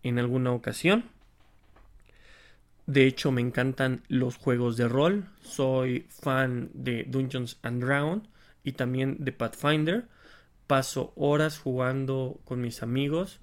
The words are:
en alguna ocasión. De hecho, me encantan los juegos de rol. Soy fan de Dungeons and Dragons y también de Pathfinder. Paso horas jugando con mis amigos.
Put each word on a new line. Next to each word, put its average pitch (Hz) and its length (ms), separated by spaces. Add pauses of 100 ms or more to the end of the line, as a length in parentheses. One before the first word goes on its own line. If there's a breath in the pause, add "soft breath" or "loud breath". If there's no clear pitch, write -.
en 123 160
alguna 123 340
ocasión. 165 520 (1800 soft breath)
De 135 200
hecho, 131 240
me 127 100
encantan 127 680
los 127 280
juegos 120 400
de 120 120
rol. 170 380 (160)
Soy 131 640
fan 131 640
de 127 300
Dungeons 127 580
and 120 200
Dragons 147 460 (360 soft breath)
y 135 80
también 131 480
de 135 120
Pathfinder. 156 760 (600 soft breath)
Paso - 500
horas 147 420
jugando 131 880
con 127 160
mis 120 220
amigos. 143 600